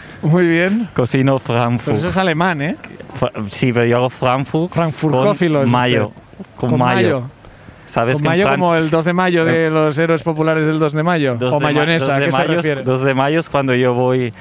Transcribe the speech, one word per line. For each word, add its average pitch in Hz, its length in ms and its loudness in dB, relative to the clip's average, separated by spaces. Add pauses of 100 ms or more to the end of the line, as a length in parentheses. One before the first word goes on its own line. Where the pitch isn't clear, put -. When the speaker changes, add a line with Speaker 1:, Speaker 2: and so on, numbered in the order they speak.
(220)
Speaker 1:
Muy 175 260 4
bien. 185 480 0
Speaker 2:
Cocino 135 440 2
frankfurts. 120 460 -2
Speaker 1:
Pero 143 120 0
eso 160 120 -2
es 170 80 -2
alemán, 170 440 0
¿eh? 180 140 -4 (400)
Speaker 2:
Fra-, 123 160 -4 (180)
sí, 127 240 0
pero 117 120 2
yo 117 120 2
hago 123 120 0
frankfurts 139 640 -2
Speaker 1:
Frankfurtófilo 156 880 0
Speaker 2:
con 127 80 2
Speaker 1:
es 117 40 2
Speaker 2:
mayo. 120 360 2
Speaker 1:
usted. - 140 -16 (360)
Speaker 2:
Con 123 140 -2
Speaker 1:
Con 120 80 2
Speaker 2:
mayo. 123 160 2 (260)
Speaker 1:
mayo. 127 80 -10 (560)
Speaker 2:
¿Sabes 120 300 0
Speaker 1:
Con 147 80 -2
Speaker 2:
que 156 40 2
en 165 40 2
Speaker 1:
mayo 185 160 2
Speaker 2:
Fran-, - 120 2
Speaker 1:
como 175 160 2
el 160 140 0
dos 160 160 0
de 175 80 0
mayo 175 320 2
de 165 220 2
Speaker 2:
eh, - 20 0
Speaker 1:
los 156 280 0
héroes 165 260 0
populares 156 420 0
del 156 140 0
dos 151 140 0
de 156 100 0
mayo. 151 320 0
Speaker 2:
dos 127 180 0
Speaker 1:
O 147 60 2
Speaker 2:
de 135 60 -2
ma-, 147 60 2
Speaker 1:
mayonesa, 156 340 0
Speaker 2:
dos 139 100 0
Speaker 1:
¿a 139 40 0
Speaker 2:
de 143 60 0
Speaker 1:
qué 170 60 0
se 131 80 0
Speaker 2:
mayo - 120 0
es, 165 60 0
Speaker 1:
refiere? 147 260 -2
Speaker 2:
dos 127 200 0
de 135 100 2
mayo 143 260 0
es 156 100 -4
cuando 135 260 0
yo 127 180 2
voy 127 480 0